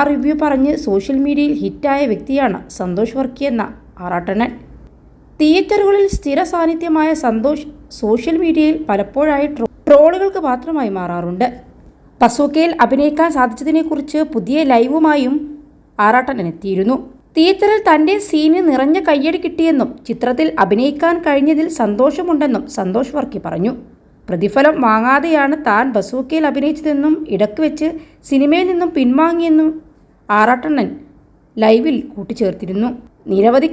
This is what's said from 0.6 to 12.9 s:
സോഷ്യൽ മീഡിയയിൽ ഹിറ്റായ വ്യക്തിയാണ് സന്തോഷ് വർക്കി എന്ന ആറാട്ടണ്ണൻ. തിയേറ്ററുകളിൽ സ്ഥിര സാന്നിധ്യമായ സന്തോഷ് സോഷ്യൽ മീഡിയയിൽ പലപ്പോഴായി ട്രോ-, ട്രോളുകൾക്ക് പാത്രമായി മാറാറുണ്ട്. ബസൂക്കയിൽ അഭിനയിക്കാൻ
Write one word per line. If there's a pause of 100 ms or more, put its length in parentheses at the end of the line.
സോഷ്യൽ (100)
മീഡിയയിൽ
ഹിറ്റായ (100)
വ്യക്തിയാണ് (220)
സന്തോഷ്
വർക്കി
എന്ന (420)
ആറാട്ടണ്ണൻ. (880)
തിയേറ്ററുകളിൽ (100)
സ്ഥിര (100)
സാന്നിധ്യമായ (160)
സന്തോഷ് (340)
സോഷ്യൽ
മീഡിയയിൽ (120)
പലപ്പോഴായി
ട്രോ-, (160)
ട്രോളുകൾക്ക്
പാത്രമായി
മാറാറുണ്ട്. (720)
ബസൂക്കയിൽ (140)
അഭിനയിക്കാൻ